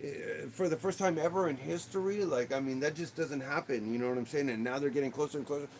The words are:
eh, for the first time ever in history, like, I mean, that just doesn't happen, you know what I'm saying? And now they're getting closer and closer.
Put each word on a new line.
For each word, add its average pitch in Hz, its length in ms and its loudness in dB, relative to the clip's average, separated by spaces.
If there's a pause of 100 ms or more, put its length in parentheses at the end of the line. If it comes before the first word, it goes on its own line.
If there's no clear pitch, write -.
eh, 151 480 -6
for 180 180 0
the 160 80 4
first 180 220 -2
time 185 180 4
ever 170 320 2
in 139 80 0
history, 185 680 -2
like, 139 280 2
I 135 60 2
mean, 131 220 0
that 151 140 2
just 165 200 -6
doesn't 147 260 -2
happen, 131 500 0
you 117 80 2
know 123 100 2
what 127 80 2
I'm 120 80 0
saying? 143 240 2
And 113 140 0
now 127 160 0
they're 143 100 2
getting 135 220 2
closer 147 260 -2
and 143 100 -4
closer. 143 200 -2 (120)